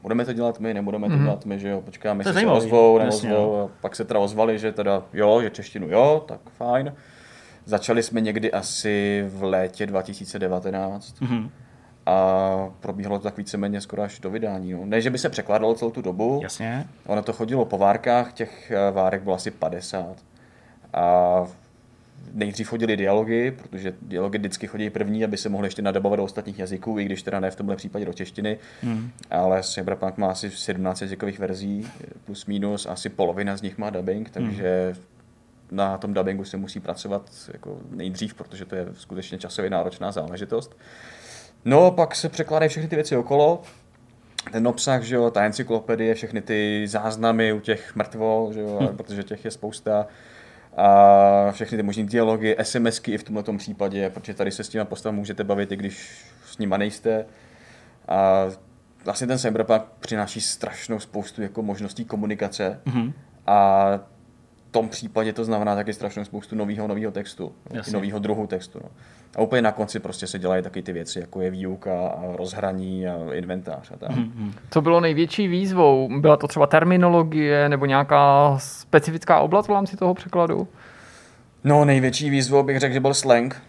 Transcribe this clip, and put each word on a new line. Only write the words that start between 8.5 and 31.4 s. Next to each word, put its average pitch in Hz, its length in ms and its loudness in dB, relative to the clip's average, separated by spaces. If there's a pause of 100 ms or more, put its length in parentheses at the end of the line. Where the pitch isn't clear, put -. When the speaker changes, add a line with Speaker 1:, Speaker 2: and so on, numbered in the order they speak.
Speaker 1:
asi 101 760 -2
v 95 160 -8
létě 95 420 -2
dva 98 160 -2
tisíce 98 380 -10
devatenáct. 95 800 -6
Speaker 3:
Mhm. 120 280 -2 (560)
Speaker 1:
A 95 640 2 (100)
probíhalo 101 400 -6
to 101 40 -12
tak 101 140 -6
víceméně 101 440 -4
skoro 101 200 -8
až 101 180 -8
do 95 100 -8
vydání, 98 440 -6
no. 87 120 -8
Ne, 110 160 2
že 123 80 0
by 127 80 -4
se 147 120 -2
překládalo 107 460 0
celou 113 160 -4
tu 123 100 -10
dobu. 107 420 -2
Speaker 3:
Jasně. 113 420 -6 (200)
Speaker 1:
Ono 104 180 -2
to 113 100 -4
chodilo 120 320 0
po 101 120 -4
várkách, 117 560 2
těch, - 380 -8
eh, 98 200 2
várek 95 300 2
bylo 95 140 -2
asi 98 160 -8
padesát. 90 640 -6 (800)
A 90 520 4 (880)
nejdřív 104 340 -4
chodily 113 300 -2
dialogy, 110 540 0
protože 95 500 -10
dialogy 98 360 -4
vždycky 101 300 -6
chodí 107 220 -6
první, 104 360 -4
aby 104 120 -4
se 107 120 -6
mohly 101 180 -4
ještě 98 140 -8
nadabovat 98 360 0
do 101 60 0
ostatních 101 360 -10
jazyků, 98 400 -6
i 101 60 -2
když 95 180 -6
teda 98 160 -4
ne 95 120 -2
v - 40 -14
tomhle 101 200 -6
případě 101 300 -8
do 90 80 -8
češtiny. 104 440 -6 (240)
Speaker 3:
Hmm. 117 280 -4 (220)
Speaker 1:
Ale 92 320 2
Cyberpunk 95 540 -6
má 104 140 -2
asi 98 200 -8
sedmnáct 92 500 -6
jazykových 98 380 -8
verzí, 101 480 -6 (380)